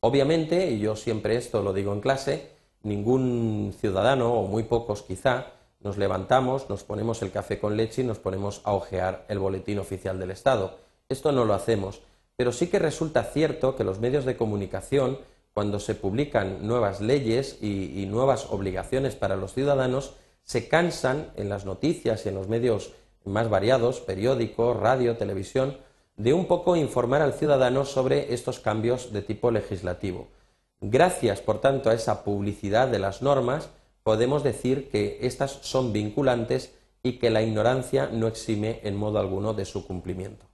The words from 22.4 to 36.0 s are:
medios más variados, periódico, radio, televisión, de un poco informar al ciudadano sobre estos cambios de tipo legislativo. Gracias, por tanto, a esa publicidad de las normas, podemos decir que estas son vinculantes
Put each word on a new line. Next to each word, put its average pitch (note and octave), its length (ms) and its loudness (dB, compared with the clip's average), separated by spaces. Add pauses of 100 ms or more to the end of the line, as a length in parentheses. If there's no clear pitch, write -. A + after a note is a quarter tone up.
medios A2+ 440 0 (320)
más G#2+ 240 0
variados, A#2 520 2
periódico, A#2 720 0
radio, A#2 440 2
televisión, G2+ 600 -2 (400)
de A2+ 160 4
un F3 120 2
poco F3 300 4
informar C3 460 2
al C#3 120 2
ciudadano C3+ 520 4
sobre C3+ 480 0
estos A#2+ 260 -4
cambios A2+ 540 0
de G2+ 80 -2
tipo A2 300 0
legislativo. F#2 760 -4 (540)
Gracias, B2+ 600 4
por C3 200 0
tanto, C#3 280 4
a A2 40 6
esa A#2 300 -2
publicidad G2+ 640 0
de A2+ 120 0
las F#2+ 220 -4
normas, C3+ 480 2 (340)
podemos B2 400 2
decir C3 460 0
que G#2 320 -2
estas B2 300 -2
son B2+ 420 -2
vinculantes A#2+ 800 0 (280)